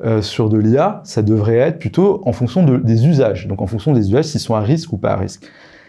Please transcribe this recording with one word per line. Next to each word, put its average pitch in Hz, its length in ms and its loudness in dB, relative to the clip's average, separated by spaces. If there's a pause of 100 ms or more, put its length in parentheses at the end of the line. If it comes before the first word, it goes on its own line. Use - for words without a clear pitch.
euh, 113 180 0
sur 107 280 -2
de 110 80 2
l'I 110 200 4
A, 160 260 0
ça - 180 -4
devrait 110 360 2
être 160 220 0
plutôt 190 460 0
en 123 60 -2
fonction 131 320 0
de, 131 140 4
des 113 300 2
usages. 110 400 0
Donc 98 140 -6
en 101 60 -4
fonction 113 260 -2
des 107 160 2
usages, 135 160 2
s'ils 156 140 -4
sont - 160 -4
à 107 60 0
risque 156 320 -2
ou 101 40 -4
pas 95 140 -2
à 101 60 -2
risque. 95 280 -8 (440)